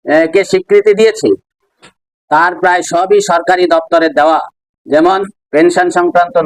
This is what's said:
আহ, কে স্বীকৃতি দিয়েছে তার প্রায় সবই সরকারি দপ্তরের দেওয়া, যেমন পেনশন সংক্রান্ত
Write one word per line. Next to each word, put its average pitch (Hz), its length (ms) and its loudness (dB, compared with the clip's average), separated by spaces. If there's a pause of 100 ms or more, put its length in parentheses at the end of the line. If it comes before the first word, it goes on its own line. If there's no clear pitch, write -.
আহ, 311 260 0
কে 381 120 2
স্বীকৃতি - 500 0
দিয়েছে 214 360 0 (1000)
তার 165 280 0
প্রায় 180 240 0
সবই 190 380 0
সরকারি 180 460 0
দপ্তরের 165 460 0
দেওয়া, 147 260 2 (460)
যেমন 180 340 0 (300)
পেনশন 175 420 2
সংক্রান্ত 175 440 0 (100)